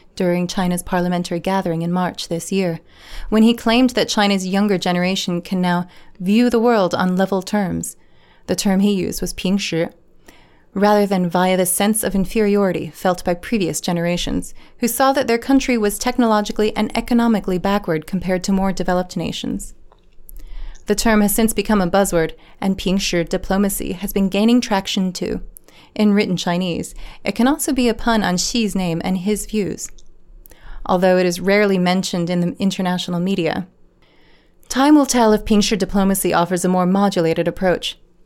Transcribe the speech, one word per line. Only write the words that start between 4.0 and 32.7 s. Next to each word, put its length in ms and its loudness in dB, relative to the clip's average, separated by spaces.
China's 380 0
younger 300 0
generation 640 -2
can 220 -2
now 240 0
view 320 4
the 100 2
world 340 2
on 220 0
level 240 2
terms. 560 -4
The 100 0
term 240 2
he 120 4
used 300 -4
was 100 -4
"pingshi," 580 -2
rather 320 4
than 220 0
via 280 2
the 100 2
sense 360 0
of 140 -2
inferiority 800 0
felt 300 -2
by 100 0
previous 460 -2
generations, 720 -2
who 100 0
saw 240 2
that 160 0
their 100 2
country 400 2
was 200 0
technologically 800 0
and 200 -2
economically 600 0
backward 500 -2
compared 360 -2
to 80 0
more 200 0
developed 440 -2
nations. 580 -6
The 100 0
term 240 4
has 120 2
since 200 2
become 280 0
a 100 0
buzzword, 420 2
and 160 0
"pingshi 520 -2
diplomacy" 640 -2
has 200 -8
been 160 2
gaining 320 4
traction 520 -2
too. 300 -6
In 200 2
written 240 2
Chinese, 580 -4
it 100 -4
can 140 2
also 240 0
be 160 2
a 60 0
pun 280 0
on 140 0
Xi's 400 -2
name 260 -2
and 160 -2
his 280 -4
views, 420 -6
although 320 4
it 80 2
is 140 -2
rarely 380 2
mentioned 520 0
in 100 0
the 200 -2
international 580 -2